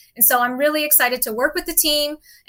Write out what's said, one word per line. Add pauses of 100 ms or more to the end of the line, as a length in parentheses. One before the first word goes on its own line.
(180)
And
so
I'm
really
excited
to
work
with
the
team (320)